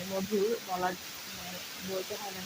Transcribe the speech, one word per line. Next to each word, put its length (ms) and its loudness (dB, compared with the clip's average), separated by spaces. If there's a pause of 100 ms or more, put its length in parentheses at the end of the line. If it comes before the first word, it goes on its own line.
মধুর, 440 4 (140)
বলার 300 2 (320)
মানে 260 -6 (300)
বলতে 320 -2
হয় 180 -4
না, 140 -4